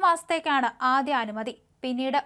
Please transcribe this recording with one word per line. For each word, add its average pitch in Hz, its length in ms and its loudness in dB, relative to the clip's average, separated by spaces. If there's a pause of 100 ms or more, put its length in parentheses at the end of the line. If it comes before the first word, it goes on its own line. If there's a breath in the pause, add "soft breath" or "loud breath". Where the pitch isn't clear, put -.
മാസത്തേക്കാണ് 320 640 2 (240)
ആദ്യ 269 300 2
അനുമതി, 214 320 -6 (280)
പിന്നീട് 262 440 -2